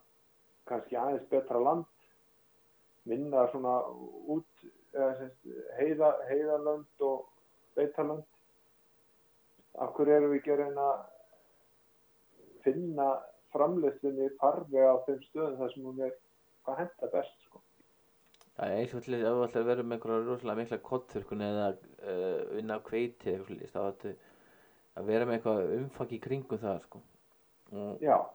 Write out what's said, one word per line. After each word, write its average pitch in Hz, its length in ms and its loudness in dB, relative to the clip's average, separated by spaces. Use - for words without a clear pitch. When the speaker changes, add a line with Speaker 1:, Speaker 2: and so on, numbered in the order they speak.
Speaker 1:
kannski 120 280 -6
aðeins 135 320 -2
betra 127 320 2
land, 160 300 2
minna 131 440 2
svona 127 240 0
út, - 420 -6
eða 135 240 0
sem 131 220 -8
sagt, 127 180 -18
heiða-, 151 500 4
heiðalönd 151 800 0
og 135 220 0
beitalönd. 147 460 -2
Af - 160 -4
hverju 147 240 6
erum 147 160 6
við 143 80 2
ekki 147 140 0
að 143 80 2
reyna 139 260 0
að - 160 0
finna 143 480 0
framleiðslunni 143 840 2
farveg 139 460 2
á 131 200 10
þeim 139 220 -4
stöðum 147 360 -4
þar 123 140 -2
sem 131 140 -12
hún 131 140 -10
er 127 120 -4
hvað 135 140 -4
hentar - 340 -6
best, - 280 -2
sko? - 200 -20
Speaker 2:
Það 98 180 -4
er 101 100 0
eins 123 140 -2
og 120 100 -8
til 127 120 -4
þess 117 80 0
að 143 60 4
ef 139 80 4
þú 120 80 4
ætlar 117 180 0
að 120 80 2
vera 123 120 2
með 117 140 -4
einhverja 113 300 -2
rosalega 123 320 -2
mikla 117 200 -4
kollþurrkun 104 600 -6
eða, 104 240 0
eh, 90 420 -2
vinna 110 260 -4
á - 80 -10
hveiti 120 440 -4
eða 90 40 0
eitthvað 95 140 -6
svoleiðis, - 260 -12
þá 95 80 -4
áttu 98 320 -4
að 98 120 -4
vera 113 160 4
með 117 120 0
eitthvað 104 360 2
umfang 127 400 -4
í 110 80 -8
kringum 123 400 -4
það, 98 220 -2
sko. - 180 -20
Og, 104 300 -8
Speaker 1:
Já. 147 140 6